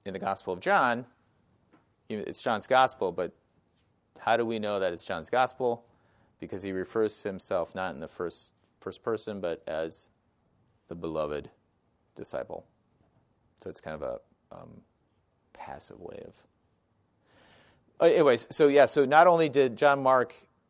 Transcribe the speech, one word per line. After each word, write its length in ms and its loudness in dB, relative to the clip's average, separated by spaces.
in 80 -8
the 40 -10
Gospel 360 -6
of 60 -8
John, 440 0
you 80 -8
know, 100 -8
it's 140 -12
John's 260 -2
gospel, 460 2
but 200 -6
how 180 2
do 80 -2
we 120 -4
know 220 -2
that 140 -2
it's 100 -14
John's 240 -8
gospel? 560 -2
Because 220 -10
he 80 -8
refers 520 -4
to 60 -8
himself 460 -6
not 200 -6
in 40 -14
the 80 -10
first, 460 -12
first 240 -14
person, 380 -6
but 260 -6
as 400 -8
the 80 -14
beloved 560 -6
disciple. 500 -12
So 100 -16
it's 100 -18
kind 200 -12
of 20 -8
a, 520 -12
um, 280 -20
passive 480 -18
way 240 -16
of. 100 -20
Uh, 40 4
anyways, 460 6
so 180 4
yeah, 180 8
so 180 2
not 220 8
only 220 6
did 260 2
John 260 4
Mark, 320 2